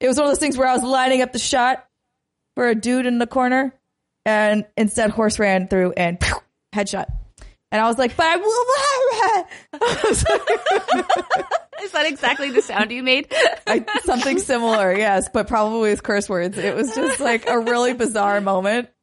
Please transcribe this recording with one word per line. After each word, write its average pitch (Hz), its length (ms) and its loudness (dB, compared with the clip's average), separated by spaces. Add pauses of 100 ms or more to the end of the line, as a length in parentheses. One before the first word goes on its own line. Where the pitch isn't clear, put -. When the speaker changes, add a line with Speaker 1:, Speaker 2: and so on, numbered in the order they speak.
Speaker 1:
it 254 80 2
was 247 100 2
one 294 80 4
of 285 40 4
those 269 100 2
things 285 180 -2
where 262 100 2
I 254 60 2
was 240 80 0
lining 254 400 2
up 254 100 -2
the 247 60 -6
shot 254 480 0 (680)
for 247 120 0
a 233 60 4
dude 240 320 0
in 240 120 0
the 240 80 0
corner, 262 460 0 (520)
and 214 420 2 (100)
instead 220 340 0
horse 214 280 0
ran 190 300 2
through 185 280 2
and 175 220 0
pew, - 160 -2 (400)
headshot. 202 320 -4 (680)
And 214 80 0
I 226 80 2
was 233 100 0
like, 262 180 0
"But 330 100 2
I 330 100 2
will." 466 1500 0
<laughs> - 2000 0
Speaker 2:
Is 403 100 -10
that 302 140 0
exactly 285 440 -2
the 240 120 2
sound 214 280 -4
you 247 120 -8
made? 262 260 0 (380)
Speaker 1:
I, 339 180 0 (200)
something 269 340 0
similar, 220 580 0
yes, 196 360 0
but 214 140 0
probably 220 440 0
with 202 120 -2
curse 208 260 -2
words. 185 300 -2
It 185 160 -2
was 254 200 -2
just, 508 260 -2
like, 233 280 -2
a 240 100 0
really 240 340 0
bizarre 214 480 0
moment. 202 480 -2 (140)